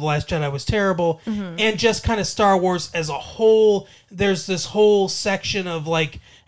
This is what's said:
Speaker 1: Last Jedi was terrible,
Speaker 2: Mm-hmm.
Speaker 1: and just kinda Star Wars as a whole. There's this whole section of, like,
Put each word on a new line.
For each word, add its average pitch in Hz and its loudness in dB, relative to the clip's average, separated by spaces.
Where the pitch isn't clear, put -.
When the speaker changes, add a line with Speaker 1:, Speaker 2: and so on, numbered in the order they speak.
Speaker 1:
Last 151 -2
Jedi 151 -2
was 139 -8
terrible, 175 0
Speaker 2:
Mm-hmm. 202 -6
Speaker 1:
and 214 0
just 220 0
kinda 220 0
Star 196 2
Wars 180 -2
as 165 -4
a 147 -6
whole. 214 2
There's 190 -2
this 180 -4
whole 208 4
section 196 -4
of, 165 -6
like, 160 -2